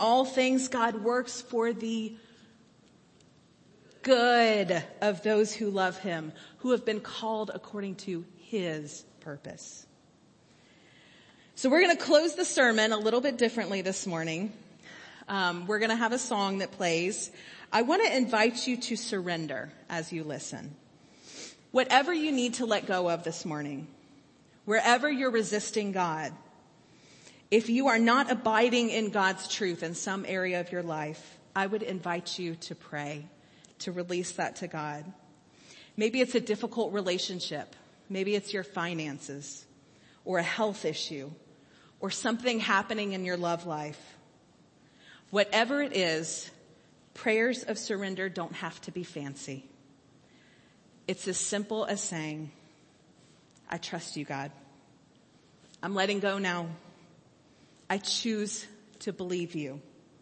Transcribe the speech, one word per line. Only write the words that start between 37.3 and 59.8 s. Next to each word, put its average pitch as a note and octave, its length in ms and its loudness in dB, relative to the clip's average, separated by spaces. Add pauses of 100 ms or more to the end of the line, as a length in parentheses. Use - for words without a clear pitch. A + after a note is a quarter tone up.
Maybe G3 280 0
it's G3 160 -4
your G3 100 -4
finances D#3 1040 -8 (580)
or F#3 140 0
a E3+ 60 2
health G#3 400 0
issue D3 480 -6 (680)
or G3 120 -4
something A#3 480 0
happening G#3 500 0
in F#3+ 140 -4
your F3+ 120 -2
love E3+ 300 -2
life. D3+ 340 -8 (1300)
Whatever A3 520 4
it C#4 140 -2
is, E3 520 0 (640)
prayers A#3 520 2
of A3 120 -4
surrender F#3+ 520 -4
don't E3+ 260 -8
have E3 280 -10
to F3+ 100 -12
be F3+ 100 -8
fancy. C#3+ 600 -10 (1400)
It's F#3 180 -6
as F#3 120 -4
simple G#3+ 480 -4
as G3+ 140 -2
saying, D#3 520 -6 (1160)
"I E3+ 100 -6
trust - 380 -10
you, D3 80 -6
God. C#3 280 -8 (1300)
I'm G3 140 -4
letting G3 240 2
go G3 180 0
now. F3 300 -2 (1200)
I G3 80 0
choose G#3+ 640 -4 (360)
to G3+ 120 -8
believe F3+ 440 -4
you. C#3+ 260 -8 (400)